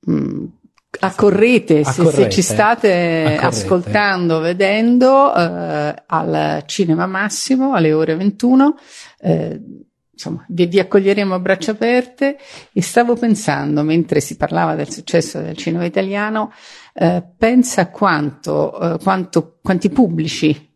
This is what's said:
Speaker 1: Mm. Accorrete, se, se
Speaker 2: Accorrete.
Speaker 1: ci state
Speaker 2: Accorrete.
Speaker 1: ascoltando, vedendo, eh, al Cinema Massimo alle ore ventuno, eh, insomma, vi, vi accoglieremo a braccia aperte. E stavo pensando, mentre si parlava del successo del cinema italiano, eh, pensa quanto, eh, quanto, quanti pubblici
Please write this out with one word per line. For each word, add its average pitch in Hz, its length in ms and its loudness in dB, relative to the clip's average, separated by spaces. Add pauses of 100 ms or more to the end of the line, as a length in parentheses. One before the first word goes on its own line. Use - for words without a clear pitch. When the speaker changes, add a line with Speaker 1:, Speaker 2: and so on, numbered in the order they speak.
(100)
Speaker 1:
Mm. 143 360 -2 (540)
Accorrete, 190 840 2
se, 135 80 -2
se 180 80 -2
Speaker 2:
Accorrete. 139 280 4
Speaker 1:
ci 95 120 0
state 180 840 2
Speaker 2:
Accorrete. 151 200 0
Speaker 1:
ascoltando, 180 960 0
vedendo, 226 920 2
eh, 170 640 -2 (100)
al 156 600 -2
Cinema 175 400 -2
Massimo 214 680 -2
alle 160 200 2
ore 156 220 0
ventuno, 247 600 2 (460)
eh, 160 380 -2 (520)
insomma, - 380 -12
vi, 175 160 0
vi 175 140 2
accoglieremo 196 540 0
a 185 60 -2
braccia 190 320 -2
aperte. 247 680 -2 (360)
E 190 80 -2
stavo 240 340 2
pensando, 147 680 0
mentre 156 360 0
si - 160 -6
parlava 160 400 -2
del 147 160 -6
successo - 480 -4
del 160 160 -10
cinema 170 300 -4
italiano, 202 680 -4 (420)
eh, 180 300 0 (140)
pensa 233 520 2
quanto, 151 1080 -2
eh, - 60 -6
quanto, 185 600 -2
quanti 185 280 0
pubblici 160 880 0